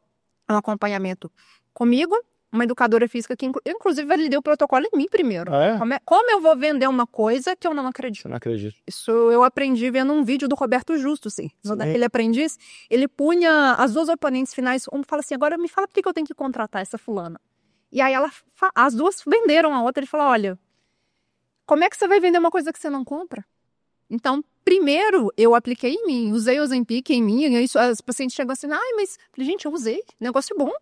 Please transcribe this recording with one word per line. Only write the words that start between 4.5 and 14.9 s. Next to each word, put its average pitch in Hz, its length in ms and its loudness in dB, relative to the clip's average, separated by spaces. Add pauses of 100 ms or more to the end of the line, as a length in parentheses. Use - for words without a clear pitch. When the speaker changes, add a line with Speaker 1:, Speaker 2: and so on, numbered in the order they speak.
Speaker 1:
em 370 60 0
mim 294 140 0
primeiro. 185 420 0
Speaker 2:
Ah, 143 120 4
é? 220 120 2
Speaker 1:
Como 226 160 -2
é, 277 120 -4
como 453 260 4
eu 415 80 4
vou 320 160 4
vender 269 320 0
uma 254 180 2
coisa 254 520 -2
que - 100 -6
eu 320 60 0
não 285 120 -4
acredito? 254 360 -8
Speaker 2:
Você - 80 -12
não 120 80 -6
acredita. 107 360 -6 (140)
Speaker 1:
Isso - 240 -8
eu 233 320 4
aprendi 254 480 0
vendo 262 220 0
um 302 100 2
vídeo 262 240 -2
do 262 80 -2
Roberto 254 420 -2
Justo, 277 320 -4
sim. - 220 -10 (100)
Speaker 2:
Sim. 208 120 -8
Speaker 1:
Aquele 214 320 0
aprendiz, 226 520 -2 (320)
ele 254 160 2
punha 302 720 2
as 254 160 2
duas 311 140 0
oponentes 269 460 -2
finais, 254 400 -4